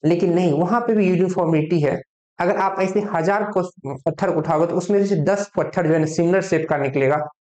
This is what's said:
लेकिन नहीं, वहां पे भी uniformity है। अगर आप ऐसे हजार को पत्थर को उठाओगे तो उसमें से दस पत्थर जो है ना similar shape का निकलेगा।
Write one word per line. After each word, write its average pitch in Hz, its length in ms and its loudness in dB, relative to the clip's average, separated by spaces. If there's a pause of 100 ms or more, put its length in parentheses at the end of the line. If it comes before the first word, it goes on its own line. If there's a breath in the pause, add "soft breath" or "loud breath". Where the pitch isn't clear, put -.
लेकिन 170 320 2
नहीं, 175 200 2
वहां 175 280 0
पे 233 120 0
भी 202 140 2
uniformity 170 720 0
है। 147 200 0 (380)
अगर 180 200 0
आप 190 220 -2
ऐसे 190 260 0
हजार 175 360 0 (100)
को 180 100 0 (240)
पत्थर 156 460 -4
को 175 60 0
उठाओगे 160 280 0
तो 170 100 -2
उसमें 202 300 2
से 202 180 0
दस 202 320 0
पत्थर 170 300 -2
जो 156 60 2
है 160 60 4
ना 156 100 0
similar 175 340 2
shape 160 260 0
का 156 100 0
निकलेगा। 139 380 0 (260)